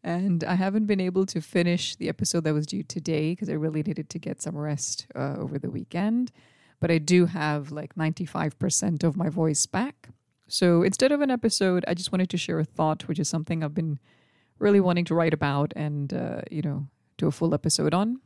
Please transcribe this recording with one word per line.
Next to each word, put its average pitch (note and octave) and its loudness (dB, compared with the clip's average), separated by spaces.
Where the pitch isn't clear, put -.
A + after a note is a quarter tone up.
and F3 0
I F3+ 0
haven't G3 2
been G3+ 2
able F#3 2
to F3+ -4
finish F3 0
the E3+ -4
episode E3+ -2
that D#3 2
was D3+ 0
due - -6
today D#3 -2
'cause G3+ -6
I D#3 -2
really D#3 -2
needed D#3 -4
to F3 -10
get - -8
some D3 -6
rest, D3 -4
uh, C#3 -4
over - -6
the - -6
weekend. A3+ -2
But E3 2
I E3 6
do F3 6
have, D3+ -2
like, D3+ -10
ninety-five D#3+ -2
percent F3 0
of D#3+ 2
my E3 0
voice D#3+ 2
back. - -6
So F3 4
instead C4 4
of C#4+ 2
an C#4 2
episode, G3 2
I F3+ 0
just F3+ -6
wanted F#3 0
to F#3+ -4
share E3 -2
a D#3 0
thought, D#3 -2
which D3+ -4
is D#3 -2
something E3 -2
I've D3 -6
been D#3+ -2
really G3+ 6
wanting F3 2
to E3 0
write E3 4
about C#3+ 0
and, D3 -4
uh, - -4
you D3+ -4
know, C#3+ -4
do D#3 0
a D3+ 4
full D#3 0
episode D3+ 0
on. A3 -2